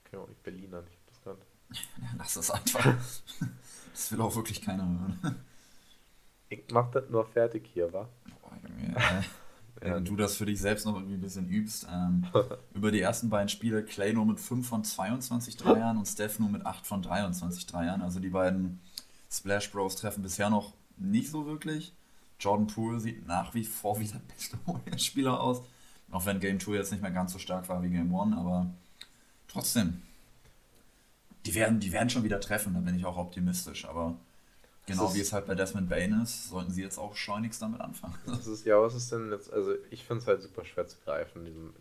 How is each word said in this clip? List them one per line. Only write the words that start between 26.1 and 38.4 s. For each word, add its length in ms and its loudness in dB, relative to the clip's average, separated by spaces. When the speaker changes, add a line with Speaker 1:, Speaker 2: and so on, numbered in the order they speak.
Speaker 2:
Auch 140 -2
wenn 160 2
Game 180 2
two 160 -2
jetzt 160 0
nicht 100 -2
mehr 100 -2
ganz 200 0
so 80 -8
stark 300 -4
war 120 -2
wie 80 0
Game 240 2
one, 240 4
aber 300 2
trotzdem. 540 0
Die 100 -2
werden, 240 6
die 140 0
werden 160 4
schon 140 2
wieder 180 2
treffen, 320 0
da 80 2
bin 140 2
ich 100 0
auch 120 -2
optimistisch. 680 -2
Aber 300 -2
Speaker 1:
Das 120 -2
Speaker 2:
genau 120 2
Speaker 1:
ist 60 0
Speaker 2:
wie 60 2
es 120 -2
halt 140 -2
bei 80 0
Desmond 340 0
Bane 340 4
ist, 260 -6
sollten 220 -4
sie 120 -2
jetzt 160 -8
auch 160 -8
schleunigst 460 -4
damit 200 -4
anfangen. 400 -8
<laughs> 60 -16
Speaker 1:
Das 200 -4